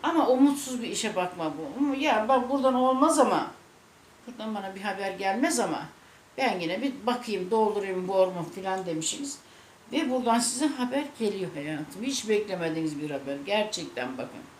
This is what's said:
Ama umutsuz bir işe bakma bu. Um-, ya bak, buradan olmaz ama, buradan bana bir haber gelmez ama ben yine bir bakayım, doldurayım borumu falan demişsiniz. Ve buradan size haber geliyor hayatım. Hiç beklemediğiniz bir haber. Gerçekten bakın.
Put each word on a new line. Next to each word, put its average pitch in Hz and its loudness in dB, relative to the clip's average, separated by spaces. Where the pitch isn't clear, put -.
Ama 311 2
umutsuz 254 4
bir 226 -6
işe 180 -2
bakma 175 -2
bu. 160 -8
Um-, 277 2
ya 226 4
bak, 247 4
buradan 262 4
olmaz 262 4
ama, 196 4
buradan 220 -8
bana 196 -6
bir 196 -12
haber 196 -4
gelmez 226 2
ama 160 0
ben 226 0
yine 175 -2
bir 277 -2
bakayım, 202 -2
doldurayım 202 2
borumu 185 2
falan 190 -4
demişsiniz. 175 -4
Ve 277 0
buradan 240 2
size - 0
haber 254 0
geliyor 196 -2
hayatım. 151 -8
Hiç 254 -4
beklemediğiniz 165 0
bir 151 -4
haber. 139 -4
Gerçekten 165 -4
bakın. - -10